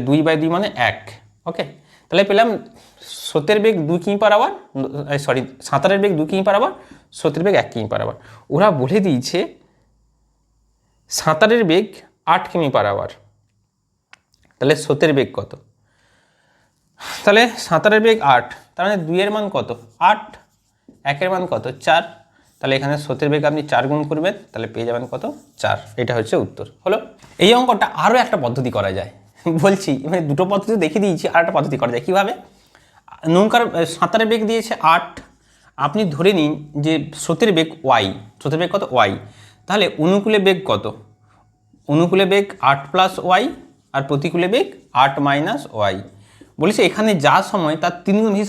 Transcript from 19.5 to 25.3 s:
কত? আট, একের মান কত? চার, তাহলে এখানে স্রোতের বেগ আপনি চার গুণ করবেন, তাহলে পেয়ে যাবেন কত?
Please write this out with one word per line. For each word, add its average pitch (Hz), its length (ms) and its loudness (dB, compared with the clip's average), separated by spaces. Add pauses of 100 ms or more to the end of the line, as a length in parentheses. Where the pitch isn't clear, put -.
কত? 123 140 -4 (400)
আট, - 160 0 (840)
একের 185 220 -2
মান 185 180 -2
কত? 117 140 -4 (200)
চার, 170 180 4 (560)
তাহলে 135 180 -2
এখানে 143 260 -4
স্রোতের 147 280 -2
বেগ 147 180 2
আপনি 151 120 -2 (100)
চার 127 180 2
গুণ 151 200 0
করবেন, 165 240 -2 (180)
তাহলে 113 220 -8
পেয়ে 117 160 -6
যাবেন 120 220 -4
কত? 127 120 -8 (380)